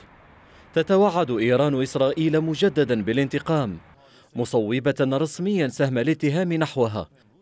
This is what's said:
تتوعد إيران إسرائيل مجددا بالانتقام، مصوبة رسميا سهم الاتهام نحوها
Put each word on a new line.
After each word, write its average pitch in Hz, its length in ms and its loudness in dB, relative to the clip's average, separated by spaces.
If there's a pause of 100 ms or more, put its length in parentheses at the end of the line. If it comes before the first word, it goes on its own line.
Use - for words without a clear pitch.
(720)
تتوعد 175 580 2
إيران 127 500 2
إسرائيل 143 600 0
مجددا 147 640 0
بالانتقام، 131 720 -2 (580)
مصوبة 120 680 0
رسميا 156 680 -2
سهم 131 300 -2
الاتهام 156 560 0
نحوها 120 560 -2 (320)